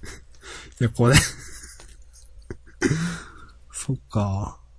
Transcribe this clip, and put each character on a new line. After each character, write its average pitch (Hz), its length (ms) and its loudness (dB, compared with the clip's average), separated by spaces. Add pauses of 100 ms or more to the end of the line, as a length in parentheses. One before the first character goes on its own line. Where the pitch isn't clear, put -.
(800)
や、 120 120 4
こ 120 180 6
れ。 135 80 10
<laughs> - 80 8 (2500)
そ - 220 -4
っ - 20 -4 (140)
か。 101 500 -2 (180)